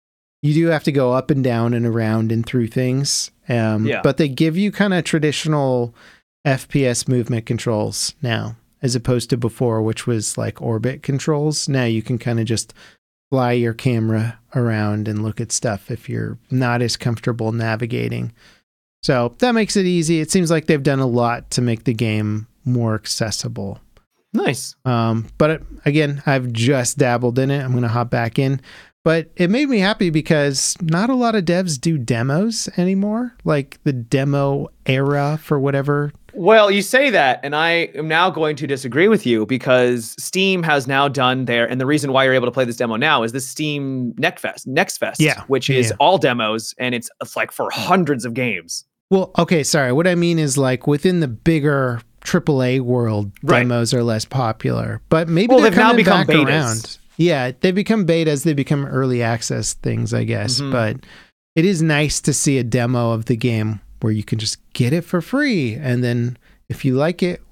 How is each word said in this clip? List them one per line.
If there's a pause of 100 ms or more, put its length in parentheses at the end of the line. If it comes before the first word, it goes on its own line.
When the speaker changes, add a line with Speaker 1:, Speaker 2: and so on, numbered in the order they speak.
(420)
Speaker 1:
you
do
have
to
go
up
and
down
and
around
and
through
things. (160)
Um,
Speaker 2:
Yeah.
Speaker 1:
but
they
give
you
kinda
traditional (500)
F
P
S
movement
controls
now, (260)
as
opposed
to
before,
which
was,
like,
orbit
controls.
Now
you
can
kinda
just (580)
fly
your
camera (180)
around
and
look
at
stuff
if
you're (140)
not
as
comfortable
navigating. (720)
So
that
makes
it
easy.
It
seems
like
they've
done
a
lot
to
make
the
game (180)
more
accessible. (540)
Speaker 2:
Nice. (100)
Speaker 1:
Um, (100)
but
it, (220)
again,
I've
just
dabbled
in
it.
I'm
gonna
hop
back
in. (420)
But
it
made
me
happy
because
not
a
lot
of
devs
do
demos
anymore,
like
the
demo (160)
era
for
whatever. (200)
Speaker 2:
Well,
you
say
that,
and
I (260)
am
now
going
to
disagree
with
you
because
Steam
has
now
done
their,
and
the
reason
why
you're
able
to
play
this
demo
now
is
this
Steam
Next
Fest,
Next
Fest,
Speaker 1:
Yeah.
Speaker 2:
which
Speaker 1:
Yeah,
Speaker 2:
is
Speaker 1:
yeah.
Speaker 2:
all
demos,
and
it's, (120)
it's,
like,
for
hundreds
of
games. (260)
Speaker 1:
Well,
okay,
sorry.
What
I
mean
is,
like,
within
the
bigger (220)
triple
A
world, (120)
Speaker 2:
Right.
Speaker 1:
demos
are
less
popular,
but
maybe
Speaker 2:
Well,
Speaker 1:
they're
Speaker 2:
they've
now
Speaker 1:
coming
Speaker 2:
become
Speaker 1:
back
Speaker 2:
betas.
Speaker 1:
around. (200)
Yeah, (100)
they
become
betas,
they
become
early
access
things,
I
guess.
Speaker 2:
Mm-hmm.
Speaker 1:
But (580)
it
is
nice
to
see
a
demo
of
the
game (200)
where
you
can
just (160)
get
it
for
free,
and
then (320)
if
you
like
it, (100)